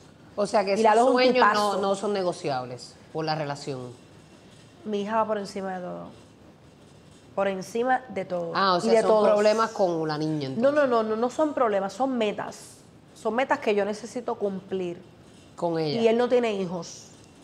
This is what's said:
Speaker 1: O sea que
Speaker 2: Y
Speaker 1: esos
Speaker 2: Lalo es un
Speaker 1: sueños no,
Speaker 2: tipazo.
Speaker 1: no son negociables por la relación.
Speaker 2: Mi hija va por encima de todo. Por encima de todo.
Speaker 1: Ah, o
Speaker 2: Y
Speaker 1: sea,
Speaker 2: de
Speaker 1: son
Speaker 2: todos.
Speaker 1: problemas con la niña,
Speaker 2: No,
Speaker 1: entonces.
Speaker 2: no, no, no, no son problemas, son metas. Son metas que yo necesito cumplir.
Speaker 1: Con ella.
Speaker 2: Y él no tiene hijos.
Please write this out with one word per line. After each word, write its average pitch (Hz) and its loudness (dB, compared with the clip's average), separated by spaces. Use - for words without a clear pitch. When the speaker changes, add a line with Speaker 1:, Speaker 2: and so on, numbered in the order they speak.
Speaker 1:
O 202 0
sea 208 2
que 196 -2
Speaker 2:
Y 196 0
Speaker 1:
esos 220 4
Speaker 2:
Lalo 220 6
es 247 4
un 262 6
Speaker 1:
sueños 254 4
no, 247 6
Speaker 2:
tipazo. 208 0
Speaker 1:
no 196 0
son 208 -4
negociables 143 -6
por 156 -6
la 156 -2
relación. 143 -6
Speaker 2:
Mi 208 -4
hija 214 -4
va 220 0
por 208 -2
encima 190 -8
de 180 -12
todo. 175 -12
Por 196 0
encima 233 -2
de 190 -8
todo. 175 -6
Speaker 1:
Ah, 190 4
o 175 4
Speaker 2:
Y - -2
Speaker 1:
sea, 226 2
Speaker 2:
de 220 8
Speaker 1:
son - 0
Speaker 2:
todos. 214 6
Speaker 1:
problemas 214 4
con 175 0
la 151 -2
niña, 156 -2
Speaker 2:
No, 135 -6
Speaker 1:
entonces. 269 2
Speaker 2:
no, 294 4
no, 233 2
no, 220 -2
no 240 -2
son 302 -2
problemas, 202 0
son 262 -2
metas. - -6
Son 220 -4
metas 269 0
que 233 0
yo 202 0
necesito 233 -8
cumplir. 185 -6
Speaker 1:
Con 170 -2
ella. 160 -2
Speaker 2:
Y 226 6
él 226 4
no 247 2
tiene 240 2
hijos. 180 -8